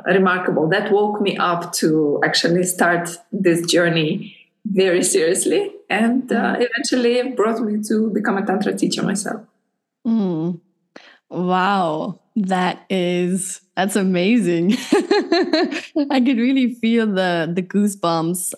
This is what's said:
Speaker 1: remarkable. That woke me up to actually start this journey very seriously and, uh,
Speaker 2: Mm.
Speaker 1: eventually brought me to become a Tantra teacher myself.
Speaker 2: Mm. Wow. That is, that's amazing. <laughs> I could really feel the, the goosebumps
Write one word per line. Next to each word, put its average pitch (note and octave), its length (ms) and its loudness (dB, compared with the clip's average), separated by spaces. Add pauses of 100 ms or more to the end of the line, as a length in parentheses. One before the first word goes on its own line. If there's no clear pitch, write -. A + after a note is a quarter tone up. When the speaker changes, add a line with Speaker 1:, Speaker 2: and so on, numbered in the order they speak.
Speaker 1:
remarkable. F3+ 600 2
That G#3 240 0
woke G#3 300 2
me G3 160 -2
up F3 440 -2
to D#3 420 2
actually E3+ 400 2
start E3+ 540 0 (140)
this F3 340 0
journey E3 720 0 (300)
very F#3 380 2
seriously F#3 680 0 (180)
and, A#3 420 0
uh, A#3 260 0
Speaker 2:
Mm. A#3+ 100 0
Speaker 1:
eventually B3 640 0
brought A3 300 0
me G#3 280 -2
to A3 220 2
become G3+ 260 0
a G3 80 -2
Tantra F#3+ 280 0
teacher - 300 -2
myself. - 380 -4 (640)
Speaker 2:
Mm. F3+ 540 0 (720)
Wow. F3+ 880 -2 (160)
That F#3 440 0 (100)
is, F3+ 720 -2 (140)
that's G3 200 0
amazing. F#3 760 2 (120)
<laughs> - 80 -4 (1160)
I C4 160 2
could C4 140 2
really B3+ 340 2
feel A3+ 320 0
the, F3+ 480 0
the F#3 80 -2
goosebumps F3+ 960 -2